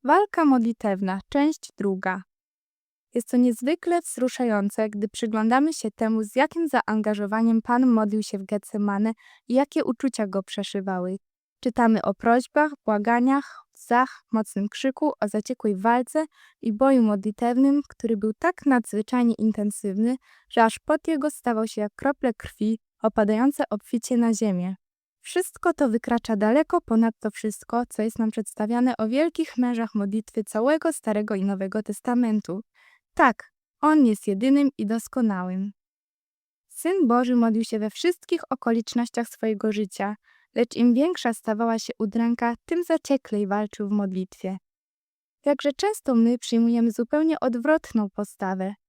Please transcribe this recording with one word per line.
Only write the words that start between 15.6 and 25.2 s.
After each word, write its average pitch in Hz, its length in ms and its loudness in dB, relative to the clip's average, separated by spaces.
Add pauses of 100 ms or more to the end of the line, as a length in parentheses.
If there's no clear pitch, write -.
walce 240 480 0 (360)
i 226 120 -2
boju 262 280 4
modlitewnym, 233 880 2
który 220 280 -4
był 214 220 -2
tak - 260 -2
nadzwyczajnie 240 720 0
intensywny, 208 800 -2 (340)
że 233 140 4
aż 226 160 2
pot - 280 -2
jego 302 240 0
stawał 226 360 -2
się 214 140 -6
jak 208 140 -4
krople 220 380 -2
krwi - 460 -4 (220)
opadające 220 680 2
obficie 226 480 -4
na 233 160 2
ziemię. 190 420 -2 (460)